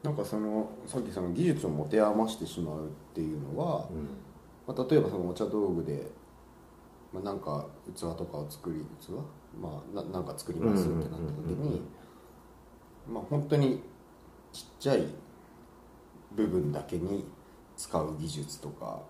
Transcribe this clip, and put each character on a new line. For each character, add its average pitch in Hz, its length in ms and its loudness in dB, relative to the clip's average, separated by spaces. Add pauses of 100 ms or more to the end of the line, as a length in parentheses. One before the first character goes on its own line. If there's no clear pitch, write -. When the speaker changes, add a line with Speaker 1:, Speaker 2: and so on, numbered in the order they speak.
Speaker 1:
な 147 80 2
ん - 40 0
か 104 80 0
そ 107 140 -2
の、 107 320 2 (160)
さ 131 140 -2
っ - 20 -2
き - 80 -4
そ 95 100 -4
の 90 120 0
技 113 100 2
術 175 240 4
を 87 40 2
持 76 180 0
て 107 120 6
余 107 300 6
し - 60 -4
て 85 100 -4
し - 140 -6
ま 80 160 -2
う 78 100 -4
っ - 20 -6 (260)
て 82 60 -4
い 78 140 0
う 73 80 -4 (120)
の - 40 0
は、 165 320 0
Speaker 2:
う - 40 -6
ん。 73 140 -4 (580)
Speaker 1:
ま 117 120 -4
あ、 127 100 2
例 151 100 10
え - 20 12
ば - 100 2
そ 101 80 -2
の 87 100 0
お 90 60 -2
茶 110 120 0
道 101 220 4
具 85 160 2
で、 71 220 -2 (1040)
ま 92 80 -6
あ、 - 40 -6
な 101 80 -2
ん 98 80 -4
か 73 260 -2 (260)
器 - 80 -12 (160)
と 90 80 -4
か 76 140 -8
を 73 100 -4
作 - 220 -8
り、 78 160 -4 (140)
器？ - 100 -18 (500)
ま 80 220 -6 (100)
あ、 101 40 -6
な-、 95 80 -2
な 92 160 -4
ん 87 40 -2
か - 120 -6
作 - 160 -8
り - 80 -4
ま 107 160 6
す 90 100 6
っ - 60 2
て - 20 0
な 82 60 2
っ 78 80 0
た - 80 -6
時 82 60 -6
に、 80 40 -4
Speaker 2:
う - 0 -
ん 73 60 -4
う 82 320 -4
ん - 20 0
う 143 40 2
ん - 20 0
う - 20 0 (1400)
ん。 113 40 -4
Speaker 1:
ま 110 60 -4
あ、 - 80 -8
本 147 200 2
当 151 80 6
に 139 260 6 (680)
ち - 80 -12
っ - 180 -18
ち 139 120 2
ゃ 135 40 8
い - 120 4 (1300)
部 107 100 6
分 87 240 2
だ 71 160 -2
け 90 120 -2
に 95 280 0 (500)
使 - 240 0
う 78 160 -2
技 78 120 -4
術 73 320 -6
と 73 80 -8
か 58 420 -6